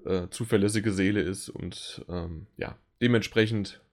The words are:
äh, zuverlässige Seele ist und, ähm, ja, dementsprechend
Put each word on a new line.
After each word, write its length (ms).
äh, 240
zuverlässige 640
Seele 280
ist 280
und, 580
ähm, 480
ja, 220
dementsprechend 800